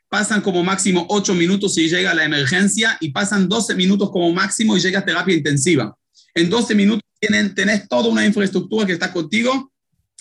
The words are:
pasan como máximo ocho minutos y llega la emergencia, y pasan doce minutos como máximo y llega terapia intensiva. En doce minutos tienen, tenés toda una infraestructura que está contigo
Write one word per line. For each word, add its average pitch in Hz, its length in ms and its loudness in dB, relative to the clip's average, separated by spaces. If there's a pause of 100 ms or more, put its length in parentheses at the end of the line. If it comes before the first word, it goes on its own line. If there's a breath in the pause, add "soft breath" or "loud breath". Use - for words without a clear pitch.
pasan 208 340 -2
como 175 220 0
máximo 185 460 0
ocho 208 260 0
minutos 190 420 0
y 160 100 2
llega 180 280 0
la 156 100 0
emergencia, 185 760 0
y 160 100 -6
pasan 196 380 0
doce 208 280 -2
minutos 196 340 2
como 170 240 0
máximo 202 420 0
y 185 40 2
llega 185 260 0
terapia 180 300 0
intensiva. 143 600 0 (380 soft breath)
En 170 160 2
doce 233 240 0
minutos 208 300 2 (160)
tienen, 208 340 0
tenés 202 340 0
toda 226 220 0
una 220 160 2
infraestructura 208 640 0
que 190 60 0
está 185 200 -4
contigo 226 580 -2 (500)